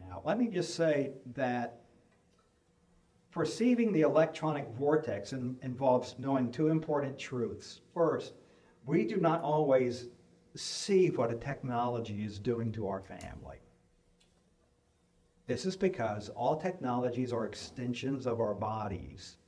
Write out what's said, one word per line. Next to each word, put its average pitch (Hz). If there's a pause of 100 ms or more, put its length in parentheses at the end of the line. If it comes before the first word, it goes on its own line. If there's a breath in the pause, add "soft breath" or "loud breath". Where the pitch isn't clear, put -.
now, -
let 196
me 240
just 180
say 147 (220)
that 123 (1500)
perceiving 220
the 156
electronic 151 (100)
vortex 139
in-, 127
involves 127
knowing 127
two 156
important 147
truths. - (140)
First, 156 (500 loud breath)
we 190
do 220
not 165
always 135 (460)
see -
what 117
a 117
technology 120
is 101
doing 117
to 110
our 98
family. 85 (1900)
This -
is 190
because 110
all 139
technologies 123
are 156
extensions 123
of 117
our 104
bodies. 107